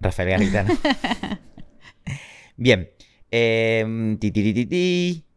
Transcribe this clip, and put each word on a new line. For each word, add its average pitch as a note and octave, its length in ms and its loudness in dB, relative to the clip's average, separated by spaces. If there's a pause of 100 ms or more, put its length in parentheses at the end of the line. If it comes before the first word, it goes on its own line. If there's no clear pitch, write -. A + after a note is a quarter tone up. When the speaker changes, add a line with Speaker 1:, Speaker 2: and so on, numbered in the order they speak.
Speaker 1:
Rafael F#2 300 -2
Garritano. G2+ 440 2
Speaker 2:
<laughs> - 1800 -8
Speaker 1:
Bien. A#2 340 4 (400)
Em, A2+ 880 0
ti, G#2+ 140 0
ti, G#2+ 100 2
ti, G#2+ 120 2
ti, A#2+ 120 0
ti. F3 580 0 (120)